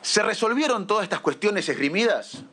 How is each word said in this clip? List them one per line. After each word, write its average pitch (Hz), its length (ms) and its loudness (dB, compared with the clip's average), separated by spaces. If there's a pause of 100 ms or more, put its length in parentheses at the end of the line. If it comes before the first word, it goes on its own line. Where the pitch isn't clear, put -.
¿Se 208 140 2
resolvieron 226 640 0
todas 240 160 2
estas 165 160 -4
cuestiones 180 500 0
esgrimidas? 143 720 0 (120)